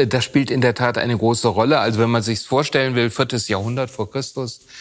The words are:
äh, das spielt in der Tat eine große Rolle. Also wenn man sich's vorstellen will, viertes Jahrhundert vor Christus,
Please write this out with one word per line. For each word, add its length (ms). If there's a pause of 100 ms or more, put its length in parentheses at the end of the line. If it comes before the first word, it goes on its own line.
äh, 60
das 160
spielt 260
in 120
der 120
Tat 240
eine 180
große 320
Rolle. 320
Also 200
wenn 100
man 140
sich's 200
vorstellen 520
will, 140
viertes 380
Jahrhundert 440
vor 180
Christus, 520 (200)